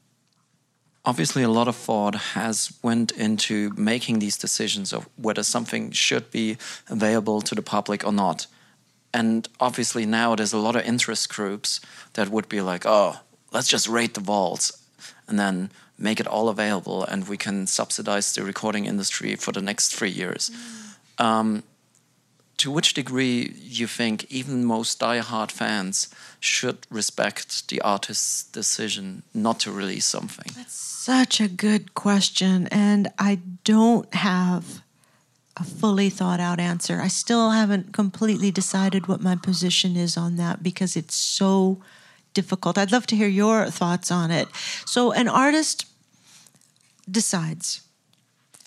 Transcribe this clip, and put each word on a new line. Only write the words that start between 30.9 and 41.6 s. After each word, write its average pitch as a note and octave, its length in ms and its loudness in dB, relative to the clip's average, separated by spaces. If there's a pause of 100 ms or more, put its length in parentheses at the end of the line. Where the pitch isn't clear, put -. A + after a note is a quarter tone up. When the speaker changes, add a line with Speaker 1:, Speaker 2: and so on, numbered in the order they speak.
Speaker 2:
a G#3+ 80 4
good G#3 460 0
question, F#3+ 720 2
and G3+ 400 4 (100)
I G3+ 220 2 (240)
don't A3 500 6
have F3+ 680 0 (760)
a F3+ 60 -6
fully G3 460 2
thought F3+ 320 0
out F3 180 0
answer. F3 400 -2
I F3+ 80 -2
still A3+ 440 2
haven't G3+ 420 2
completely G3+ 580 2
decided F#3+ 560 0
what F#3+ 140 0
my F3+ 160 2
position F3+ 580 2
is E3+ 220 0
on E3+ 180 0
that E3+ 260 -2
because F3+ 360 -2
it's - 180 -4
so F#3+ 640 2 (520)